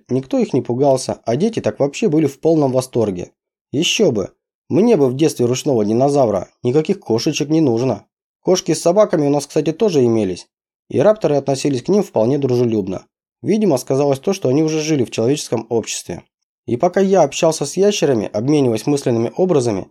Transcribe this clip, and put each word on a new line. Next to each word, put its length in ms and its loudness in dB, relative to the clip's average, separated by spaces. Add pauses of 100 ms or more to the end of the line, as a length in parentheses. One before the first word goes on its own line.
никто 300 -2
их 140 -2
не 80 0
пугался, 600 0
а 120 -2
дети 240 -2
так 200 -2
вообще 300 -2
были 160 2
в 140 -4
полном 320 2
восторге. 600 -2 (400)
Еще 400 0
бы, 200 -4 (380)
мне 280 4
бы 100 4
в 80 -2
детстве 300 0
ручного 400 0
динозавра, 640 0 (140)
никаких 360 0
кошечек 500 -2
не 120 2
нужно. 460 0 (400)
Кошки 260 0
с 80 -6
собаками 460 2
у 20 0
нас, 160 -2
кстати, 280 -2
тоже 320 2
имелись, 420 -2 (420)
и 100 -2
рапторы 360 2
относились 480 -2
к 60 -6
ним 120 2
вполне 360 0
дружелюбно. 680 -2 (360)
Видимо, 340 0
сказалось 440 0
то, 120 -4
что 160 -4
они 160 2
уже 160 -2
жили 240 0
в 80 -8
человеческом 580 -2
обществе. 540 -6 (420)
И 120 -4
пока 240 0
я 220 4
общался 420 -2
с 100 -8
ящерами, 560 2
обмениваясь 560 0
мысленными 480 0
образами, 560 0